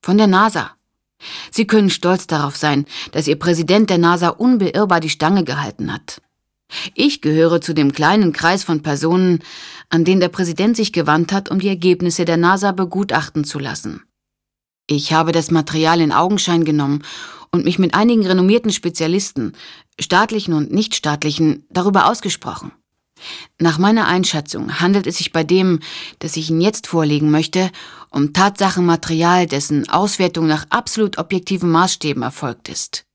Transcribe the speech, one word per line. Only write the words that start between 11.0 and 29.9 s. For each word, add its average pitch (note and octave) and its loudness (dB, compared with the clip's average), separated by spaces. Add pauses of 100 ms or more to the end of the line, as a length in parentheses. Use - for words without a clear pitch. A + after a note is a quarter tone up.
hat, G3 -2
um G3 -2
die F#3+ -2
Ergebnisse F3+ 0
der E3 2
nasa F#3+ 2
begutachten F3+ -2
zu D3 -6
lassen. C3+ -10 (840)
Ich D3 -2
habe D#3+ 2
das E3 0
Material D#3+ 2
in D3+ 2
Augenschein F3 0
genommen D3 0 (480)
und F3 0
mich F3 0
mit F3+ 2
einigen A3 2
renommierten G3 2
Spezialisten, E3 -4 (460)
staatlichen G3+ 0
und D3+ -2
nichtstaatlichen, D3+ -2
darüber F#3+ 2
ausgesprochen. - -6 (880)
Nach E3 2
meiner G#3 2
Einschätzung - -2
handelt F#3+ 2
es F3 -4
sich - -6
bei E3 0
dem, F3+ 2 (380)
das E3 -8
ich D#3+ -6
Ihnen D#3+ 2
jetzt G#3 -2
vorlegen D3+ 0
möchte, E3 0 (420)
um D3 -2
Tatsachenmaterial, F3 2
dessen C#3+ -2
Auswertung F3 0